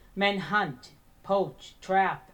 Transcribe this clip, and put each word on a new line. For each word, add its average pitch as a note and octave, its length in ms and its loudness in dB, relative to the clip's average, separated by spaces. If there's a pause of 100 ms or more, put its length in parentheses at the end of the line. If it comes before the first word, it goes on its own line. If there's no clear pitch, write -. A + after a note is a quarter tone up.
(160)
Men G3+ 220 0
hunt, F3 520 -2 (320)
poach, F#3+ 580 -2
trap, F#3+ 540 0